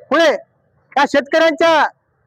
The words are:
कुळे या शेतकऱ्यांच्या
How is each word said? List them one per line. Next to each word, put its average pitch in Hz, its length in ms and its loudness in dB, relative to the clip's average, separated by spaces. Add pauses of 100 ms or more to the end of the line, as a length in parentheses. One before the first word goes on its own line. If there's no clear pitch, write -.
कुळे 311 200 2
या - 800 -6
शेतकऱ्यांच्या 320 760 0 (440)